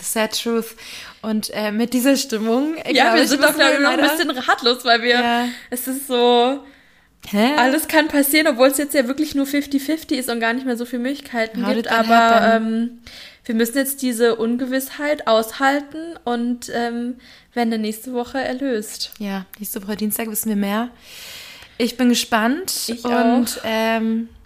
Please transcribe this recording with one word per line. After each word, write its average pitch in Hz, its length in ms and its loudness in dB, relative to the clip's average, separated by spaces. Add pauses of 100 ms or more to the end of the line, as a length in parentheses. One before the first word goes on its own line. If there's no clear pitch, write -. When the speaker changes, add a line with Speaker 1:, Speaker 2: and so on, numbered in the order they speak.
Speaker 1:
sad 220 360 -2
truth. 226 380 -4 (460)
Und, 214 320 -2
äh, 214 180 -4
mit 233 220 0
dieser 262 220 4
Stimmung, 240 600 -2
äh, - 180 -6
Speaker 2:
Ja, 262 100 6
Speaker 1:
glaub 226 120 4
Speaker 2:
wir 233 60 6
Speaker 1:
ich, - 80 4
Speaker 2:
sind 269 120 2
doch, 294 60 6
Speaker 1:
müssen 302 120 2
Speaker 2:
glaub 277 120 6
ich, 285 60 2
Speaker 1:
wir 285 60 2
Speaker 2:
noch 269 80 4
ein 262 80 0
Speaker 1:
leider 285 160 4
Speaker 2:
bisschen 330 220 0
ratlos, 247 460 0
weil 233 160 4
wir, 240 180 2
Speaker 1:
Ja. 240 260 2 (260)
Speaker 2:
es 269 180 -8
ist 262 180 -6
so, 240 540 4 (720)
Speaker 1:
Hä? 226 260 2
Speaker 2:
alles 277 320 2
kann 311 200 2
passieren, 294 400 4
obwohl 254 200 4
es 269 80 2
jetzt 285 160 -2
ja 262 160 2
wirklich 294 260 -2
nur 277 120 0
fifty 277 340 -2
fifty 311 360 -4
ist 247 120 -4
und 233 120 -2
gar 226 120 0
nicht 262 140 -4
mehr 240 100 -2
so 240 80 -6
viele 240 200 -6
Möglichkeiten 247 640 -4
Speaker 1:
How - 60 2
Speaker 2:
gibt. 226 140 -2
Speaker 1:
did - 40 -4
that 226 100 2
Speaker 2:
Aber, 226 180 4
Speaker 1:
happen? 226 480 4
Speaker 2:
ähm, 226 320 -2 (480)
wir 233 80 -2
müssen 233 240 0
jetzt 269 240 -2
diese 233 340 2
Ungewissheit 262 920 -4
aushalten 285 960 0
und, 240 500 -4
ähm, 240 400 -4 (380)
werden 233 200 0
dann 220 80 -2
nächste 220 320 -6
Woche 240 280 -4
erlöst. 254 800 -6
Speaker 1:
Ja, 196 260 -6 (140)
nächste 208 240 -10
Woche 202 140 -6
Dienstag 214 340 -4
wissen 214 200 -4
wir 214 60 0
mehr. 208 320 -2 (920)
Ich 226 180 -2
bin 247 140 2
gespannt 240 600 0 (140)
Speaker 2:
Ich 233 180 -6
Speaker 1:
und, 240 80 -2
Speaker 2:
auch. 240 340 4 (180)
Speaker 1:
ähm, 226 640 -2 (180)